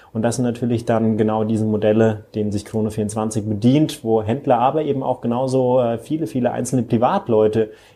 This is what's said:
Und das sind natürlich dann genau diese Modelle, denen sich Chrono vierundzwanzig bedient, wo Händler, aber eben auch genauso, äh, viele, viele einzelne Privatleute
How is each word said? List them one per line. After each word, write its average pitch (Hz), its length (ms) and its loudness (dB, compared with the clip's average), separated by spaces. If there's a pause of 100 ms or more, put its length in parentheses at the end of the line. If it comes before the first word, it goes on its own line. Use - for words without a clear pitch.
(120)
Und 113 100 -4
das 117 120 0
sind 123 100 -2
natürlich 120 400 -2
dann 113 320 0
genau 107 280 0
diese 110 200 0
Modelle, 107 600 2 (100)
denen 104 160 -2
sich 101 140 -4
Chrono 107 260 -4
vierundzwanzig 107 580 -4
bedient, 123 540 2
wo 110 200 2
Händler, 123 360 0
aber 135 240 0
eben 131 220 -2
auch 127 160 -4
genauso, 127 580 0
äh, 117 200 0
viele, 156 280 -6
viele 123 240 -2
einzelne 120 320 -2
Privatleute 113 880 2 (260)